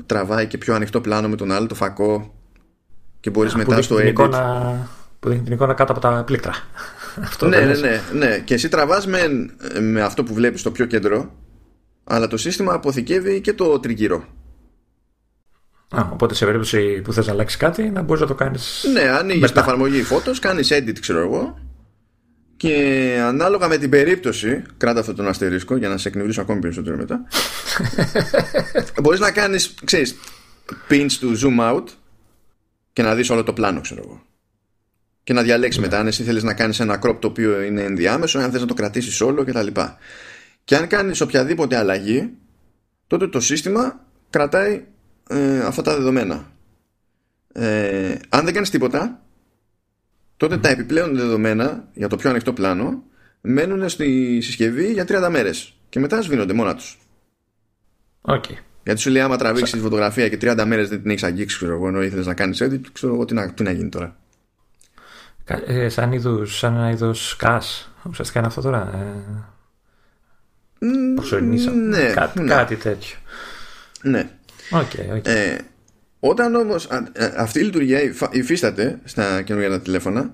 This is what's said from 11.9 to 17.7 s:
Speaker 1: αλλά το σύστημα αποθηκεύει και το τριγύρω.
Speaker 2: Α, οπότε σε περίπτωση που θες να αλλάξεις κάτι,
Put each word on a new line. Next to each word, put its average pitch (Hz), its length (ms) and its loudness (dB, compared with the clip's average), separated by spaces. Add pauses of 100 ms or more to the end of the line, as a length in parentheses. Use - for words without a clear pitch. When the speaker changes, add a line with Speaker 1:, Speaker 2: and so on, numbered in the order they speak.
Speaker 1:
αλλά 113 240 0
το 113 100 -4
σύστημα 185 360 -2
αποθηκεύει 170 680 0
και 208 120 0
το 160 260 2
τριγύρω. 107 460 0 (1700)
Speaker 2:
Α, 113 60 2 (100)
οπότε 113 220 0
σε 107 120 0
περίπτωση 104 560 2
που 110 120 -6
θες 110 120 2
να 107 60 -2
αλλάξεις 107 280 0
κάτι, 175 300 0